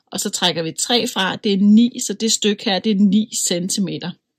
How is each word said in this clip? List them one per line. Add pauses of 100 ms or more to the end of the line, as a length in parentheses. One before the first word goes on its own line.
(120)
og
så
trækker
vi
tre
fra,
det
er
ni,
så
det
stykke
her,
det
er
ni (140)
centimeter (280)